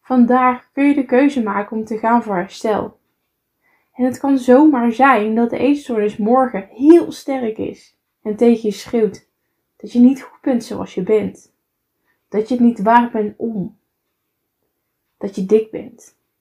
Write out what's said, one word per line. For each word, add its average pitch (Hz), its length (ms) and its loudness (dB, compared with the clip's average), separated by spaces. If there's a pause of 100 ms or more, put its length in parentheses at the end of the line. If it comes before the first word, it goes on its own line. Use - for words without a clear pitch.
Vandaag 247 680 0
kun 277 160 0
je 285 60 2
de 277 120 -2
keuze 262 380 0
maken 202 340 -6
om 220 80 -6
te 220 120 -8
gaan 233 260 0
voor 214 120 -6
herstel. - 640 -6 (920)
En 247 120 -4
het 247 120 -4
kan 277 200 -2
zomaar 247 540 4
zijn 226 440 2
dat 233 140 0
de - 80 -8
eetstoornis 240 600 -2
morgen 233 500 0
heel 302 440 4
sterk 247 460 -8
is - 400 -12 (240)
en 214 140 -6
tegen 226 340 2
je 196 60 -6
schreeuwt - 520 -4 (480)
dat - 160 -18
je 240 80 0
niet 262 220 4
goed - 200 -20
bent 247 220 -2
zoals 190 300 -12
je 185 100 -6
bent. 202 500 -2 (760)
Dat 214 180 -4
je 262 60 -4
het 240 100 0
niet 233 180 2
waard 233 300 2
bent 214 260 -6
om. 214 400 -8 (1400)
Dat 196 180 -12
je 196 100 -6
dik 220 260 0
bent. - 460 -16 (240)